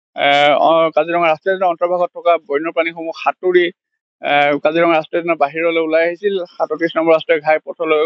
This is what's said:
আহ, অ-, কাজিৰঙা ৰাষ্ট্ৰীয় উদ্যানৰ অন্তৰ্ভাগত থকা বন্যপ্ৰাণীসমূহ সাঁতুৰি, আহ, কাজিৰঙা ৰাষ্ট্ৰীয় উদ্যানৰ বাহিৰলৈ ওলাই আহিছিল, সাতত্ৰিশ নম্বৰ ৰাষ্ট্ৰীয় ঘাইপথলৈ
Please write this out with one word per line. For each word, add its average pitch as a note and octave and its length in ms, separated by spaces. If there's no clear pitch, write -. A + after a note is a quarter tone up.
আহ, C#3+ 420
অ-, E3 320
কাজিৰঙা E3+ 380
ৰাষ্ট্ৰীয় F3 280
উদ্যানৰ F#3 180
অন্তৰ্ভাগত F3 400
থকা E3+ 200
বন্যপ্ৰাণীসমূহ E3 680
সাঁতুৰি, F3+ 420
আহ, C#3+ 360
কাজিৰঙা E3+ 380
ৰাষ্ট্ৰীয় D#3+ 260
উদ্যানৰ E3+ 160
বাহিৰলৈ D#3+ 440
ওলাই D#3+ 240
আহিছিল, F#3+ 300
সাতত্ৰিশ E3 500
নম্বৰ E3 180
ৰাষ্ট্ৰীয় D#3+ 260
ঘাইপথলৈ D#3 680